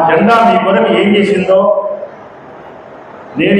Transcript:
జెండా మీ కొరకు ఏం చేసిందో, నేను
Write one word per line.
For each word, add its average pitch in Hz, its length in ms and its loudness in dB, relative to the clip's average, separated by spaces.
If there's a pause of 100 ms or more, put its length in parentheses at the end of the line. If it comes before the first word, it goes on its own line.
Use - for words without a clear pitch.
జెండా 165 280 2 (120)
మీ 196 80 2 (100)
కొరకు 196 260 0 (100)
ఏం 208 140 2
చేసిందో, 196 440 0 (1800)
నేను 196 200 0